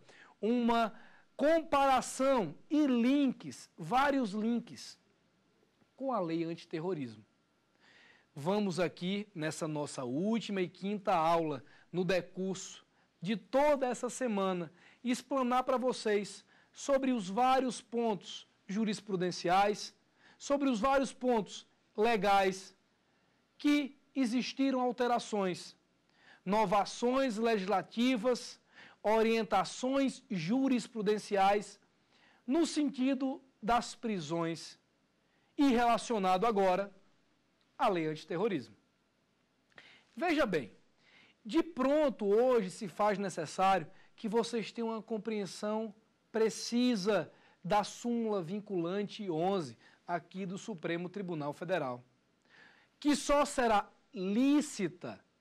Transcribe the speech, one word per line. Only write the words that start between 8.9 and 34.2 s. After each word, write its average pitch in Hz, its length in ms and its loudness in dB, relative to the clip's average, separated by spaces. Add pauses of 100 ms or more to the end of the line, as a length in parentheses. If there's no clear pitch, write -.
nessa 156 320 -4
nossa 147 380 -6
última 196 560 -2
e 175 80 0
quinta 202 460 -4
aula, 160 500 2 (260)
no 180 140 -2
decurso 185 800 -6 (380)
de 202 140 -4
toda 277 500 2
essa 247 240 -4
semana, 190 600 -2 (320)
explanar 247 600 0
para 262 160 0
vocês 220 680 -2 (280)
sobre 269 380 0
os 226 160 -2
vários 254 540 2
pontos - 680 -4 (200)
jurisprudenciais, 196 1300 0 (420)
sobre 277 320 0
os 247 100 0
vários 269 320 2
pontos 240 560 -2 (300)
legais 196 800 2 (800)
que 294 400 0 (180)
existiram 262 680 0
alterações, 233 920 -2 (680)
novações 214 920 2
legislativas, 226 1200 0 (420)
orientações 226 1300 2
jurisprudenciais 208 1500 0 (680)
no 302 200 2
sentido 269 720 -2 (220)
das 233 320 0
prisões 165 840 -6 (800)